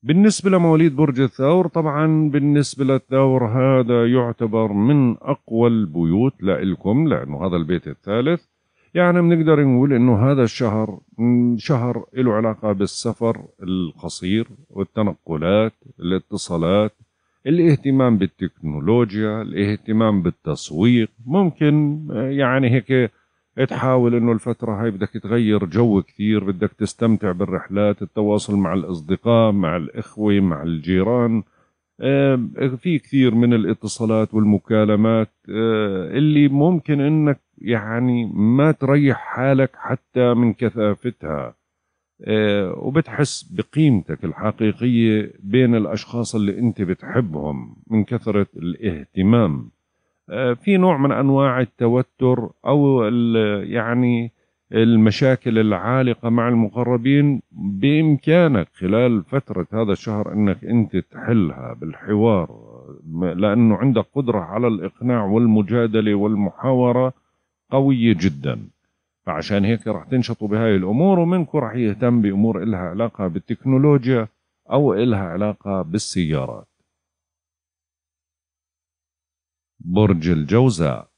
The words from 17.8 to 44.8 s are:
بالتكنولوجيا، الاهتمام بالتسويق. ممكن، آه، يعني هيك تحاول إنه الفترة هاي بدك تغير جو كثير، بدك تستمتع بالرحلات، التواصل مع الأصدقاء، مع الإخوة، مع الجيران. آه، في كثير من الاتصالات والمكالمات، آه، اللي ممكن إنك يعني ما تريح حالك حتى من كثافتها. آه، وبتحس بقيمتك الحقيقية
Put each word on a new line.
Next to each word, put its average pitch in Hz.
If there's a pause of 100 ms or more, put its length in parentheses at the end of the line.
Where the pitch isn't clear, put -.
بالتكنولوجيا، 98
الاهتمام 104
بالتسويق. 87 (160)
ممكن، 151
آه، 120
يعني 135
هيك 127 (560)
تحاول 123
إنه 117
الفترة 110
هاي 117
بدك 98
تغير 107
جو 98
كثير، 101
بدك 95
تستمتع 107
بالرحلات، 95
التواصل 104
مع 92
الأصدقاء، 92
مع 90
الإخوة، 104
مع 82
الجيران. 95 (560)
آه، 139 (420)
في 160
كثير 127
من 120
الاتصالات 110
والمكالمات، 107 (180)
آه، 107
اللي 147
ممكن 143
إنك 147 (180)
يعني 117
ما 131
تريح 139
حالك 131
حتى 123
من 117
كثافتها. 101 (640)
آه، 101
وبتحس -
بقيمتك 107
الحقيقية 107